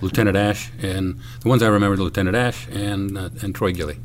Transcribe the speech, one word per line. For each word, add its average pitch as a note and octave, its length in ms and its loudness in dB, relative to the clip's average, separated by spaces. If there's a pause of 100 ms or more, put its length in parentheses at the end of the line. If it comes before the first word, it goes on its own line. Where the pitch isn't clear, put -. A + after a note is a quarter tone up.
Lieutenant G2 340 2
Ash G2+ 360 0 (100)
and, F#2+ 380 -2 (220)
the A2+ 80 2
ones B2 120 6
I A2+ 60 6
remember, G2+ 300 4
Lieutenant F#2+ 380 0
Ash B2 340 -2
and, G2+ 480 -4
uh, F#2+ 120 -8 (120)
and G2 120 -6
Troy G2 200 0
Gilly. D#2 320 -4